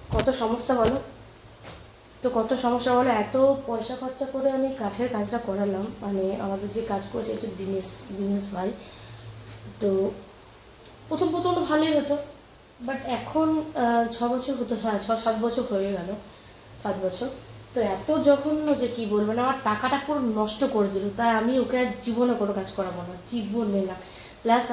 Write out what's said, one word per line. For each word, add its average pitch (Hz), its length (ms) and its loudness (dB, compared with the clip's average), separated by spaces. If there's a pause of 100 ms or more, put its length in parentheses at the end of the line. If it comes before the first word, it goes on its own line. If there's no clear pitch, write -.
(140)
কত - 140 2 (140)
সমস্যা 240 400 0
বলো, 233 160 4 (1200)
তো 254 60 0 (100)
কত 226 120 2 (160)
সমস্যা 247 320 2
বলো, 254 120 6 (140)
এত 208 120 -2 (320)
পয়সা 226 340 -4
খরচা 262 320 -4
করে 262 140 0 (100)
আমি 262 120 2 (120)
কাঠের 220 340 -2
কাজটা 208 320 -2
করালাম, 196 380 0 (180)
মানে 196 200 0 (220)
আমাদের 196 300 -4
যে 226 60 0 (100)
কাজ 196 200 -2
করছে 220 220 -4
হচ্ছে 214 160 -6 (100)
দিনেশ, 190 280 -4 (300)
দিনেশ 196 260 0 (120)
ভাই। 180 140 -2 (1120)
তো 208 80 4 (1160)
প্রথম 339 260 0
প্রথম 349 240 2
তো 330 120 0
ভালোই 311 280 4
হতো, 285 180 2 (720)
but 262 120 -4 (180)
এখন, 311 300 0 (120)
আহ, 233 440 2 (120)
ছ - 20 -10 (160)
বছর 254 260 -2
হতো, 233 220 -2
হ্যাঁ, 208 240 0
ছ - 20 -4 (160)
সাত 226 120 2 (100)
বছর 233 260 0
হয়ে 196 260 0
গেল, 175 120 -6 (720)
সাত 196 140 -2 (100)
বছর। 233 240 -2 (440)
তো 254 60 0 (160)
এত 196 140 -6 (180)
জঘন্য 302 400 4 (140)
যে 247 140 2
কী 233 80 -4 (100)
বলবো 214 220 2
না, 240 100 2
আমার 262 140 2 (100)
টাকাটা 220 360 0
পুরো 294 140 0 (200)
নষ্ট 214 220 0 (140)
করে 202 200 4
দিল, 196 100 0 (120)
তাই 233 220 4
আমি 240 140 2 (100)
ওকে - 200 0
আর 226 60 2 (160)
জীবনে 240 360 2
কোনো 202 180 2
কাজ 190 180 -4
করাবো 180 300 -4
না, 180 60 -10 (160)
জীবনে 208 600 0
না। 185 60 -6 (480)
প্লাস 240 300 4